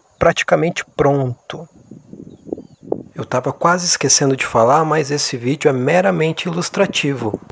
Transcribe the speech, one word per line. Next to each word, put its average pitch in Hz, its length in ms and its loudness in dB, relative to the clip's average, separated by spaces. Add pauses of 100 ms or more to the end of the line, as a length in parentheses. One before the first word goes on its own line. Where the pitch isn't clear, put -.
(160)
praticamente 165 680 0 (120)
pronto. 139 720 -2 (1500)
Eu - 120 -10
tava 135 260 -2
quase 175 320 0
esquecendo 135 520 2
de - 100 -4
falar, 127 380 4
mas 151 260 0
esse 147 260 -4
vídeo 135 320 0
é 139 40 6
meramente 160 760 0
ilustrativo, 143 920 -2 (140)